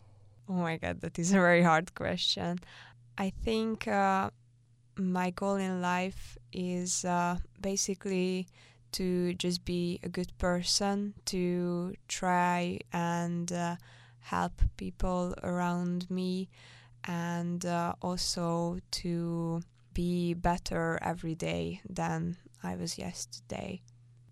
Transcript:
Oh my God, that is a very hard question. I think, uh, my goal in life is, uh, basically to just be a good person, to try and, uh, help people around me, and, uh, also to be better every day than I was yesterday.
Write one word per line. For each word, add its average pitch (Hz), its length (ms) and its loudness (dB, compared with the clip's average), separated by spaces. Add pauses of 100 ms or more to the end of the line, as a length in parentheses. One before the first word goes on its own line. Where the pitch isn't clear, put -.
(480)
Oh 190 60 -2
my 165 220 0
God, 87 240 -4
that 170 180 -6
is 175 140 2
a 196 80 8
very 175 220 8
hard 165 320 6
question. 180 640 -2 (580)
I 190 160 -2 (100)
think, 220 460 0
uh, 196 400 4 (680)
my 180 320 2
goal 196 260 0
in 185 240 0
life 180 580 -2 (140)
is, 180 520 -2
uh, 175 320 2 (240)
basically 185 880 0 (440)
to 180 420 0
just 180 300 -2
be 175 380 -2
a 180 60 -6
good 175 300 -4
person, 202 760 0 (120)
to 175 680 0 (140)
try 180 720 2 (120)
and, 170 600 -2
uh, 175 240 -2 (440)
help 175 400 0 (160)
people 180 680 -2
around 175 680 0
me, 185 380 -2 (560)
and, 175 640 -2
uh, 175 360 0
also 175 760 0 (240)
to 170 580 -2 (340)
be 175 400 2
better 170 680 0
every 170 320 -2
day 170 540 -2
than 170 480 -2 (260)
I 180 140 -4
was 170 220 -6
yesterday. - 840 -8 (500)